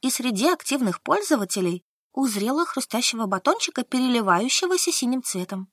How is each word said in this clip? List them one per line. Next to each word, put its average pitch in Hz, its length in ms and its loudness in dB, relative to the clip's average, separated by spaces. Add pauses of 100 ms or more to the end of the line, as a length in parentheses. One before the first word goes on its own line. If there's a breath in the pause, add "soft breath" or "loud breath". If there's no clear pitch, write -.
и 254 100 0
среди 247 380 0
активных 262 540 0
пользователей 202 840 0 (280)
узрела 262 540 0
хрустящего 233 600 -2
батончика, 285 580 0
переливающегося 254 1080 2
синим 254 300 0
цветом. 190 500 -6